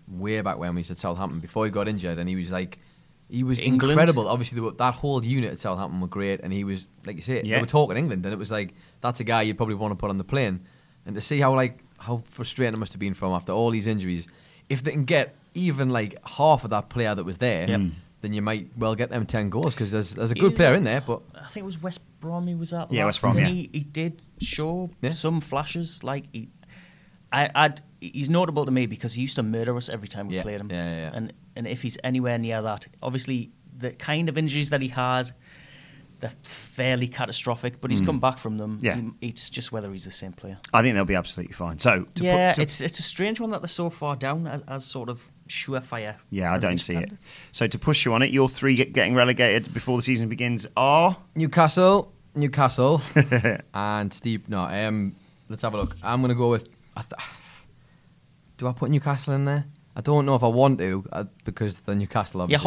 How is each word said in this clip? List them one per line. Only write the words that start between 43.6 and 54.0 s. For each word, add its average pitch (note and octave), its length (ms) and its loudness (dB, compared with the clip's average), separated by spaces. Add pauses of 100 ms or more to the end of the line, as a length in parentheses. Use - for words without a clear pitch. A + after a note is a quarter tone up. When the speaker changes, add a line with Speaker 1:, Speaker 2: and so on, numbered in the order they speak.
Speaker 2:
they're E3+ 60 -8
so E3+ 220 -4
far D3 260 -6
down C#3+ 320 -4
as, C3 200 -6
as C3 180 -8
sort B2 240 -8
of A#2+ 200 -10 (200)
surefire A#2+ 680 -6 (160)
Speaker 3:
Yeah, F#2 220 0
I F#2+ 40 2
don't F2+ 120 2
Speaker 2:
relegation F2 80 0
Speaker 3:
see F2 160 -4
it. - 20 -2
Speaker 2:
candidates. G2 300 -6 (260)
Speaker 3:
So A#2 160 0
to A2 100 -2
push - 280 2
you A#2+ 80 2
on A#2 100 4
it, C3+ 80 2
your C3 180 6
three C3 260 2
get, A2 180 2
getting A2+ 200 4
relegated A#2+ 600 4
before B2 240 -2
the A#2+ 60 0
season A#2 260 0
begins A#2 360 -2 (120)
are? D#3 400 6 (180)
Speaker 1:
Newcastle, F3 760 6 (200)
Newcastle, C#3 680 4 (120)
Speaker 3:
<laughs> A#2+ 600 4
Speaker 1:
and G#2 400 -2